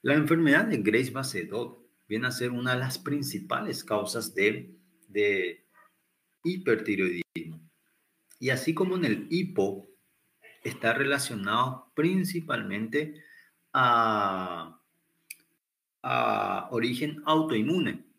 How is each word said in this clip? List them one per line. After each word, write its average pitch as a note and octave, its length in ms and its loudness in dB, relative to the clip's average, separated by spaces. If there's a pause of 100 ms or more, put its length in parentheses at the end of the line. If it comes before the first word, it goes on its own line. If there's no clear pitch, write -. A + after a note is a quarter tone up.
La C3+ 120 4
enfermedad D#3+ 520 6
de G#3 100 0
Graves-Basedow A2+ 1080 -2 (220)
viene A2+ 220 -2
a - 20 0
ser B2 220 -4
una B2 220 0
de B2 40 0
las B2+ 180 -2
principales - 840 -4
causas A2 500 -2
de, G2+ 440 0 (320)
de G2 580 0 (800)
hipertiroidismo. F#2 1160 -2 (800)
Y B2+ 120 -2
así C3+ 240 0
como F#3 200 0
en F3 120 0
el G#2+ 220 0
hipo, - 640 -2 (720)
está A#2+ 320 -2
relacionado B2+ 1040 -2
principalmente D3+ 1300 -2 (480)
a, G2+ 1080 2 (1200)
a G#2+ 680 0
origen B2+ 560 -2
autoinmune. D#3 760 2 (140)